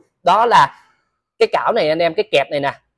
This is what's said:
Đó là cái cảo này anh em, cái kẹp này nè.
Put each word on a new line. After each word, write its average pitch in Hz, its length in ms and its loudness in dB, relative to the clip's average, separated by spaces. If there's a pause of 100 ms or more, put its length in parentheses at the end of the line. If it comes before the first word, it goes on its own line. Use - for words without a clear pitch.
(240)
Đó 196 220 2
là 180 340 2 (600)
cái 220 120 2
cảo 151 220 -2
này 180 160 0
anh 160 100 -2
em, 170 140 0
cái 208 180 -4
kẹp 139 200 0
này 147 80 -4
nè. 139 140 -4 (240)